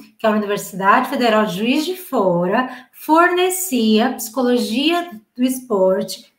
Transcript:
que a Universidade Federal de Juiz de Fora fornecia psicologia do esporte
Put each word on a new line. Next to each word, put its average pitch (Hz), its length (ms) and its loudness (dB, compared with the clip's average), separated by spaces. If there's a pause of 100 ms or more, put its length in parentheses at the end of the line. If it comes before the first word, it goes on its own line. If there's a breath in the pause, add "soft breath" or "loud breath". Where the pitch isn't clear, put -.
(180 loud breath)
que - 80 -4
a 214 40 2
Universidade 202 800 0
Federal 226 340 2
de 180 140 -4
Juiz 262 260 0
de 359 120 -6
Fora 190 960 -2
fornecia 311 1200 2
psicologia 254 960 -2 (260)
do 247 60 -4
esporte 202 960 -2